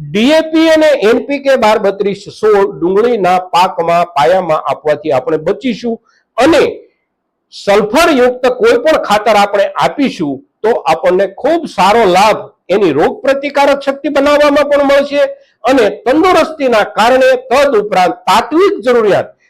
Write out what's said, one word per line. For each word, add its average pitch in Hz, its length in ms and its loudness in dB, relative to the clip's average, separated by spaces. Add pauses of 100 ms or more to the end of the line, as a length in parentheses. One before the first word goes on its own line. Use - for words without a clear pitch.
(120)
ડી 220 200 0
એ 320 100 2
પી 320 280 0
અને 311 180 4
એન 254 380 0
પી 285 140 -4
કે 269 160 0
બાર 220 240 2
બત્રીસ 196 500 -4
સોળ 202 500 0
ડુંગળીના 190 580 0
પાકમાં, 175 680 0
પાયામાં 160 520 0
આપવાથી 151 540 -4
આપણે 156 260 -2
બચીશું. 208 600 -6 (380)
અને 269 420 2 (840)
સલ્ફરયુક્ત 247 840 2
કોઈ 226 300 0
પણ 294 200 0
ખાતર 208 380 0
આપણે 202 280 2
આપીશું, 151 760 -4 (240)
તો 214 60 0
આપણને 185 580 0
ખૂબ 311 380 -4
સારો 208 400 0
લાભ 180 440 2 (200)
એની 185 220 0
રોગ 160 300 -2
પ્રતિકારક 277 600 0
શક્તિ 277 280 -6
બનાવવામાં 285 600 2
પણ 285 140 2
મળશે 277 360 0 (440)
અને 240 260 2
તંદુરસ્તીના 294 960 0
કારણે, 254 520 2
તદ 269 400 0
ઉપરાંત 185 380 0
તાત્વિક 311 680 0
જરૂરિયાત, 208 580 0 (120)